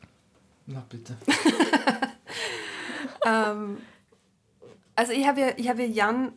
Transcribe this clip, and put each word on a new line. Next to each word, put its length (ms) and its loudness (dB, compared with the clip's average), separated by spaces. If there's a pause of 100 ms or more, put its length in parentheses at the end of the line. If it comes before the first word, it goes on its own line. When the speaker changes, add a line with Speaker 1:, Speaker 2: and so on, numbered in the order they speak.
(640)
Speaker 1:
Na 240 -10
bitte. 260 -14 (120)
Speaker 2:
<laughs> 2000 0
Ähm, 520 0 (1200)
also 160 0
ich 160 2
habe 140 4
ja, 60 4 (100)
ich 120 0
habe 140 0
ja 60 0
Jan, 460 2